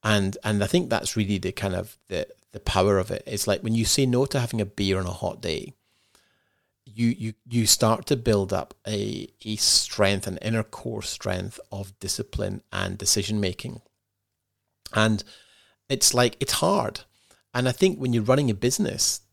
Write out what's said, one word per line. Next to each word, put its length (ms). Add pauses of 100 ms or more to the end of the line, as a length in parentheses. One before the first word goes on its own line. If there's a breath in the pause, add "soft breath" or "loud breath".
And, 400
and 220
I 20
think 220
that's 260
really 220
the 160
kind 220
of 240 (100)
the, 180 (260)
the 80
power 380
of 120
it. 160
It's 200
like 160
when 120
you 100
say 220
no 180
to 160
having 220
a 40
beer 320
on 80
a 40
hot 320
day, 320 (1120)
you, 220
you, 260 (120)
you 200
start 400
to 100
build 380
up 180 (140)
a, 420 (160)
a 120
strength, 680
an 120
inner 240
core 400
strength 580 (100)
of 280
discipline 640 (100)
and 240
decision 420
making. 440 (1120)
And 280 (680 loud breath)
it's 240
like, 260
it's 120
hard. 480 (520 soft breath)
And 160
I 40
think 260
when 160
you're 80
running 260
a 60
business 680 (120)